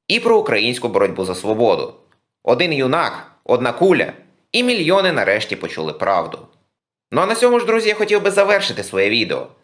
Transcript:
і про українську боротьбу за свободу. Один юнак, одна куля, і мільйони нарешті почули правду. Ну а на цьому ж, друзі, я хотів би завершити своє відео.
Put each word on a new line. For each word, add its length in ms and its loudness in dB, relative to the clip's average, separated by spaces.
і 120 0
про 180 4
українську 500 -2
боротьбу 360 0
за 100 -4
свободу. 600 0
Один 300 0
юнак, 600 -2
одна 280 0
куля, 400 2
і 100 2
мільйони 500 0
нарешті 440 0
почули 360 -8
правду. 460 -2
Ну 80 0
а 60 0
на 80 -2
цьому 260 2
ж, 60 -4
друзі, 220 0
я 60 0
хотів 280 0
би 80 0
завершити 540 0
своє 260 0
відео. 360 -2